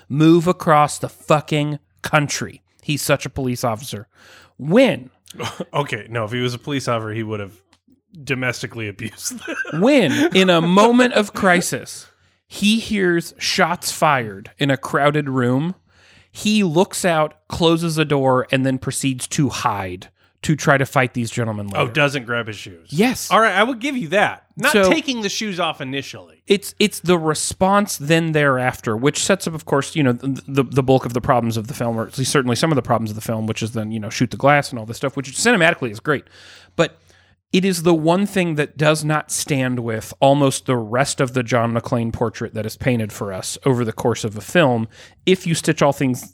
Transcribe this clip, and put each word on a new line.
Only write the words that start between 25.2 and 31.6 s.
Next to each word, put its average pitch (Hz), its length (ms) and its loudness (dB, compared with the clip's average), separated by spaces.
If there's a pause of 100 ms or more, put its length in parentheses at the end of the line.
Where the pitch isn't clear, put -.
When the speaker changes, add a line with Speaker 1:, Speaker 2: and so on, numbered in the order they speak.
Speaker 2:
the 196 60 -2
shoes 196 300 -6
off 160 220 -4
initially. 131 640 -10
Speaker 1:
It's, - 320 0
it's - 220 2
the 175 180 2
response 190 800 0
then 160 360 0
thereafter, 127 640 0
which 135 280 0
sets - 240 0
up, 160 80 -6
of 151 100 -12
course, 139 300 -2
you 143 80 0
know, 127 80 4
the, 127 360 -4
the, 139 160 2
the 127 200 0
bulk 131 220 4
of 120 80 -6
the 123 80 -2
problems 117 360 2
of 107 100 -6